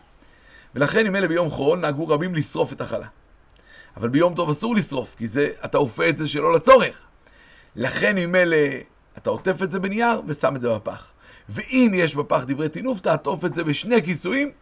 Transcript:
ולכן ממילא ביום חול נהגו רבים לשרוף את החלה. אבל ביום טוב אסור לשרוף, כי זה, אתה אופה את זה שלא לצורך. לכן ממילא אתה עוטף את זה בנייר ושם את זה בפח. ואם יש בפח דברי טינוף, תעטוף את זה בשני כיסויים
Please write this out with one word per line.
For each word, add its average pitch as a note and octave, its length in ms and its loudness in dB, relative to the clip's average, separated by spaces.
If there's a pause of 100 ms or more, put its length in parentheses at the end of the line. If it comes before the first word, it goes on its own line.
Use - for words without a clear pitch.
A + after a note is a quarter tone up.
(760)
ולכן D#3 320 2
ממילא F#3+ 200 0
ביום E3 220 0
חול C#3+ 300 0
נהגו D3+ 280 -2
רבים E3 280 -2
לשרוף D3+ 380 -2
את - 80 -12
החלה. - 260 -8 (920)
אבל A2 120 -4
ביום E3 260 2
טוב E3 140 -2
אסור A3 260 -2
לשרוף, C#3+ 420 -4
כי A#2 100 -6
זה, C#3 220 0 (160)
אתה C#3+ 120 -2
אופה D3 320 0
את D#3 80 -2
זה D#3 100 -4
שלא D3 260 0
לצורך. E3 520 6 (720)
לכן D#3 400 0
ממילא F3 420 2 (600)
אתה - 120 -4
עוטף E3 340 -2
את F#3+ 80 -4
זה F#3+ 80 -4
בנייר G#3+ 480 0
ושם C#3 280 0
את B2+ 60 -6
זה A#2+ 80 0
בפח. A2 420 -6 (380)
ואם B3 460 2
יש E3 200 2
בפח D3 320 0
דברי D3 220 -2
טינוף, G3 300 -6
תעטוף E3 460 -2
את E3 80 -2
זה E3 100 -4
בשני F3+ 400 0
כיסויים G3 480 -2 (100)